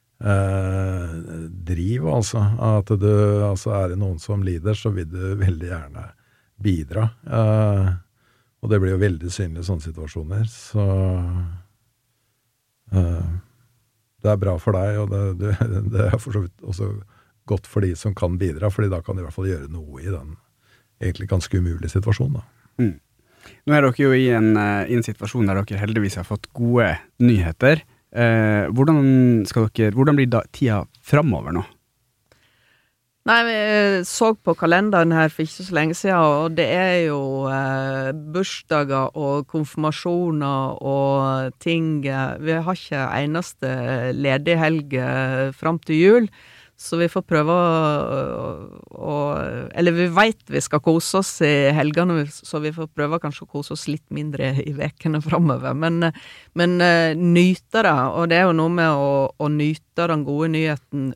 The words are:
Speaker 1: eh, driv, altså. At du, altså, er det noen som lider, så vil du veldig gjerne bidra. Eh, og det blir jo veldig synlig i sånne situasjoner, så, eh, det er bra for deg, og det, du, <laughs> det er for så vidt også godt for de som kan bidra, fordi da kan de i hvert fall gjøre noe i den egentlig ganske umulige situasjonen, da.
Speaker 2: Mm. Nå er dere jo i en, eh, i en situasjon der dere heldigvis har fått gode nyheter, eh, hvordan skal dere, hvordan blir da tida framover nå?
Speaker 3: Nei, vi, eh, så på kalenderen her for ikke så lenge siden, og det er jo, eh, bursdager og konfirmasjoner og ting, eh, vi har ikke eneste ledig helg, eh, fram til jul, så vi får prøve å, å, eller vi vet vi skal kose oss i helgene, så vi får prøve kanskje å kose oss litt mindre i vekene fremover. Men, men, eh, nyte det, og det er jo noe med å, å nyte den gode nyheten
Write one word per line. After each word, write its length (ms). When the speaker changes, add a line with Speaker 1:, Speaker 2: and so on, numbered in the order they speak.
Speaker 1:
eh, 920
driv, 600
altså. 340
At 280
du, 580
altså, 320
er 160
det 80
noen 220
som 240
lider, 320
så 160
vil 160
du 300
veldig 300
gjerne 360
bidra. 460
Eh, 640
og 100
det 80
blir 140
jo 80
veldig 300
synlig 300
i 60
sånne 160
situasjoner, 680
så, 360
eh, 380
det 80
er 80
bra 180
for 160
deg, 280
og 100
det, 100
du, 80
<laughs> 240
det 140
er 100
for 160
så 120
vidt 200
også 240
godt 240
for 140
de 100
som 220
kan 240
bidra, 320
fordi 180
da 140
kan 100
de 80
i 40
hvert 100
fall 140
gjøre 200
noe 320
i 80
den 240
egentlig 320
ganske 300
umulige 320
situasjonen, 480
da. 60
Speaker 2:
Mm. 140
Nå 80
er 80
dere 180
jo 140
i 80
en, 240
eh, 320
i 60
en 100
situasjon 400
der 140
dere 180
heldigvis 400
har 80
fått 300
gode 320
nyheter, 600
eh, 560
hvordan 720
skal 220
dere, 240
hvordan 240
blir 140
da 120
tida 300
framover 480
nå? 120
Speaker 3:
Nei, 160
vi, 120
eh, 500
så 300
på 200
kalenderen 560
her 240
for 80
ikke 240
så 80
lenge 240
siden, 160
og 400
det 160
er 220
jo, 80
eh, 640
bursdager 1040
og 320
konfirmasjoner 1300
og 800
ting, 480
eh, 320
vi 140
har 220
ikke 260
eneste 640
ledig 420
helg, 380
eh, 560
fram 300
til 160
jul, 320
så 260
vi 80
får 160
prøve 260
å, 640
å, 240
eller 180
vi 140
vet 400
vi 140
skal 180
kose 400
oss 220
i 320
helgene, 560
så 340
vi 80
får 220
prøve 260
kanskje 240
å 80
kose 220
oss 160
litt 200
mindre 460
i 180
vekene 480
fremover. 540
Men, 380
men, 280
eh, 360
nyte 680
det, 140
og 160
det 100
er 80
jo 80
noe 140
med 240
å, 180
å 180
nyte 560
den 180
gode 280
nyheten 640